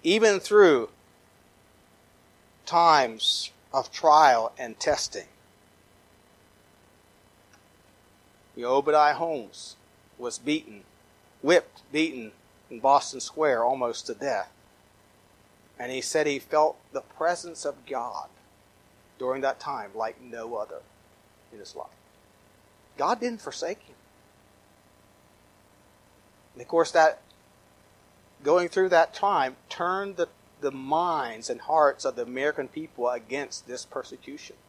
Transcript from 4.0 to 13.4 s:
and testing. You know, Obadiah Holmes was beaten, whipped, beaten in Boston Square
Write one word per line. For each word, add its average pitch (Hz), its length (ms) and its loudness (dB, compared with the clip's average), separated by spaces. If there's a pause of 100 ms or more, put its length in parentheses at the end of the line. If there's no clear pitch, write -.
and 117 220 -12
testing. - 460 -4 (3250)
You 120 80 -12
know, 127 120 0
Obadiah 147 380 4
Holmes 143 600 -8 (420)
was 120 200 -10
beaten, 120 460 -6 (580)
whipped, 160 400 2 (100)
beaten 135 400 -4 (380)
in 120 100 -16
Boston 135 400 2
Square 135 440 0